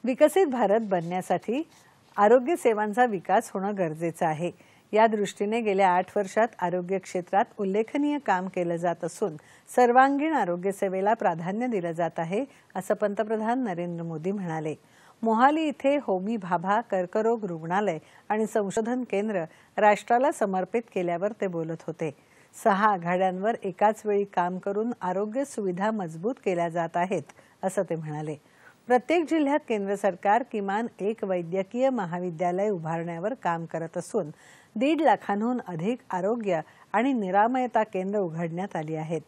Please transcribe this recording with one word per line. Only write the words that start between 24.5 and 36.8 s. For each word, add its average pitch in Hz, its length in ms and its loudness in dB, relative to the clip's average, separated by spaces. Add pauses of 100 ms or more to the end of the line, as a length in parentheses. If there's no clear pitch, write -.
करून 208 420 -2
आरोग्य 214 440 -2
सुविधा 196 460 -2
मजबूत 190 440 -4 (100)
केल्या 175 240 0
जात 165 280 -4
आहेत, 175 260 0 (400)
असं 190 200 -2
ते 170 140 -4
म्हणाले. 156 400 -8 (500)
प्रत्येक 311 440 2
जिल्ह्यात 302 280 2 (100)
केंद्र 202 260 -2
सरकार 202 480 2 (100)
किमान 208 340 -2 (140)
एक 214 240 -4
वैद्यकीय 190 680 -2
महाविद्यालय 180 760 -2
उभारण्यावर 170 680 -4
काम 170 300 -4
करत 165 320 -8
असून 170 340 -4 (460)
दीड 285 240 2
लाखांहून 220 680 2
अधिक 180 300 -4 (120)
आरोग्य 190 500 0 (320)